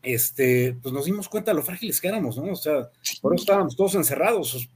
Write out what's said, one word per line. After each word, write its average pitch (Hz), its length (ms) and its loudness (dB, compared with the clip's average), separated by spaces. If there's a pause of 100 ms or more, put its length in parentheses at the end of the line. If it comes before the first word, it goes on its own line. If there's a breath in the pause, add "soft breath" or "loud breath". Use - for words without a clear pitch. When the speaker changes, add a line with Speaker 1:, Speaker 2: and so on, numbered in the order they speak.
Speaker 1:
este, 123 800 2
pues 131 100 -8
nos 139 120 -4
dimos 196 240 -2
cuenta 214 240 -4
de 175 40 2
lo 151 60 0
frágiles 185 380 -6
que 180 80 -2
éramos, 165 280 -2
¿no? 165 160 -4
O 175 40 -4
sea, 147 340 -2 (120)
Speaker 2:
Sí. - 180 -6
Speaker 1:
por 143 140 2
eso 180 80 0
estábamos 190 340 2
todos 190 180 2
encerrados. 139 800 0